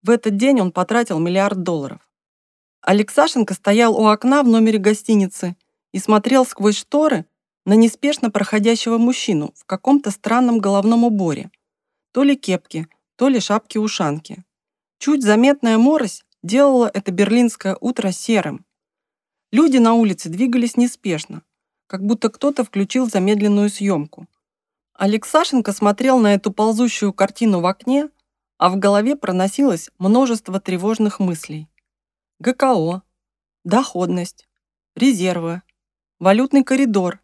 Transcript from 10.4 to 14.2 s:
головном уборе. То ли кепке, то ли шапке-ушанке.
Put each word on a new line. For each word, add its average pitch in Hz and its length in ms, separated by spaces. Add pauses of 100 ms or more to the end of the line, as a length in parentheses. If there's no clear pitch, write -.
головном 202 440
уборе. 190 460 (640)
То 247 100
ли 277 140
кепке, 180 520 (280)
то 247 120
ли 254 120
шапке-ушанке. 196 1040 (560)